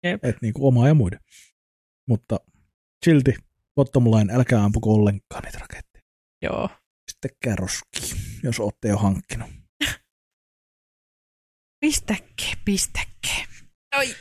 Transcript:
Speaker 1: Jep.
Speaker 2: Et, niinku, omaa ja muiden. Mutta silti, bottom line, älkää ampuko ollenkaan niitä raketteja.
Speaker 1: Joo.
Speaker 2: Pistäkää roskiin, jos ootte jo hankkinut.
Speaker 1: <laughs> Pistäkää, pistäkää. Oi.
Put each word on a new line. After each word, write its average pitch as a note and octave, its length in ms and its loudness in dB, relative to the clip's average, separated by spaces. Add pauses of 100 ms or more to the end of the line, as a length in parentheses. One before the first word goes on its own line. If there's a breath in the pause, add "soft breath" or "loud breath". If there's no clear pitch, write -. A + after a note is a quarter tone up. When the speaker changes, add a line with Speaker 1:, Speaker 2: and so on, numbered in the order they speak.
Speaker 1:
Jep. F3+ 220 -4
Speaker 2:
Et, A#2+ 160 0
niinku, C3+ 260 0
omaa B2 200 6
ja D3+ 60 6
muiden. G#2 260 2 (880 soft breath)
Mutta A2 300 -2 (680)
silti, C#3 300 4 (400)
bottom C3 300 2
line, A2 280 4
älkää A#2+ 300 2
ampuko G#2+ 300 2
ollenkaan G#2 500 0
niitä - 160 -14
raketteja. - 440 -20 (380)
Speaker 1:
Joo. - 280 -4 (360)
Speaker 2:
Pistäkää - 500 -6
roskiin, - 640 -6 (260)
jos A#2+ 160 -4
ootte G#2+ 280 -4
jo G2+ 100 2
hankkinut. - 520 -2 (340)
Speaker 1:
<laughs> - 200 -6 (1800)
Pistäkää, - 720 -4 (120)
pistäkää. - 800 -4 (520)
Oi. B3+ 240 -2